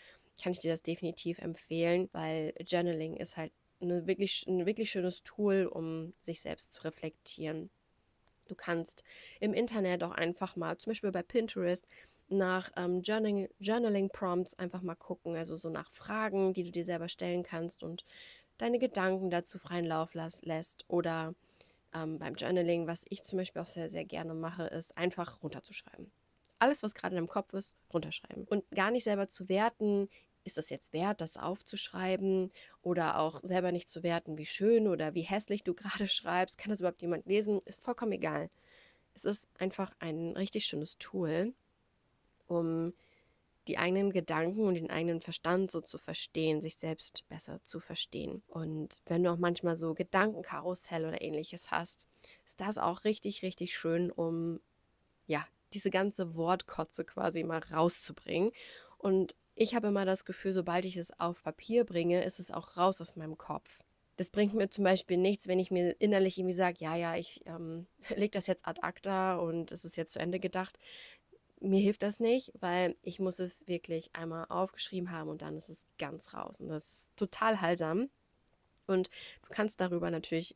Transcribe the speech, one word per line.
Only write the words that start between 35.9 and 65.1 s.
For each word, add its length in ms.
schreibst. 500
Kann 140
das 80
überhaupt 220
jemand 260
lesen? 380
Ist 180
vollkommen 300
egal. 360
Es 120
ist 220
einfach 400
ein 380
richtig 280
schönes 320
Tool, 560
um 460
die 100
eigenen 340
Gedanken 540
und 100
den 140
eigenen 300
Verstand 520
so 100
zu 160
verstehen, 640
sich 160
selbst 500
besser 360
zu 180
verstehen. 640
Und 580
wenn 180
du 80
auch 60
manchmal 380
so 180
Gedankenkarussell 1120
oder 160
Ähnliches 500
hast, 360
ist 160
das 160
auch 260
richtig, 400
richtig 320
schön, 340
um, 520
ja, 200
diese 160
ganze 460
Wortkotze 680
quasi 400
mal 160
rauszubringen. 920
Und 380
ich 140
habe 140
immer 180
das 180
Gefühl, 300
sobald 320
ich 120
es 220
auf 240
Papier 400
bringe, 400
ist 160
es 120
auch 260
raus 240
aus 140
meinem 240
Kopf. 420
Das 140
bringt 240
mir 160
zum 140
Beispiel 340